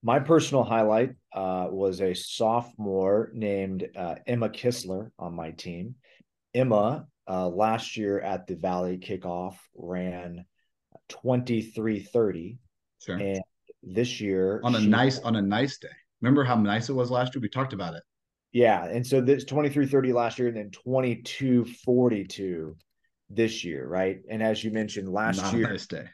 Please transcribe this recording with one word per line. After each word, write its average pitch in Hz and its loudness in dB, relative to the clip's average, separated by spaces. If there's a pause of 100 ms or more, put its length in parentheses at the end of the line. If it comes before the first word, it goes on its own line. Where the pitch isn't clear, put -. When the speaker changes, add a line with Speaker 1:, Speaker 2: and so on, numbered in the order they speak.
Speaker 1:
My 120 4
personal 139 4
highlight, 113 4 (200)
uh, 92 -2
was 95 0
a 92 2
sophomore 107 0
named, 95 -2
uh, 87 -6 (100)
Emma 120 0
Kistler 110 -4
on 87 -10
my 82 -8
team. 90 -10 (580)
Emma, 123 2 (220)
uh, 92 -2
last 110 0
year 101 0
at 92 -6
the 92 -6
Valley 90 -2
Kickoff 92 -6 (220)
ran 87 -8 (640)
twenty-three 113 -2
thirty. 95 0 (400)
Speaker 2:
Sure. 92 -8
Speaker 1:
And 98 -2 (420)
this 113 -2
year 98 0
Speaker 2:
On 120 2
a 113 2
Speaker 1:
she 107 4
Speaker 2:
nice, 127 4
on 117 -2
a 107 0
nice 110 0
day. - -16 (320)
Remember 139 4
how 123 2
nice 107 2
it 143 -2
was 123 0
last 127 0
year? 131 -6
We 104 -4
talked 131 -4
about 87 -6
it. 80 -14 (500)
Speaker 1:
Yeah. 107 6
And 117 -4
so 135 4
this 127 4
twenty-three 143 0
thirty 131 2
last 117 0
year, 123 0
and 117 -4
then 104 -10
twenty-two 127 0 (200)
forty-two 98 0 (520)
this 110 0
year, 71 -6
right? 92 -2 (100)
And 107 -4
as 110 0
you 113 -4
mentioned, 107 -4
last 95 0
Speaker 2:
Not 95 -2
a 120 0
Speaker 1:
year - 2
Speaker 2:
nice - -6
day. 76 -10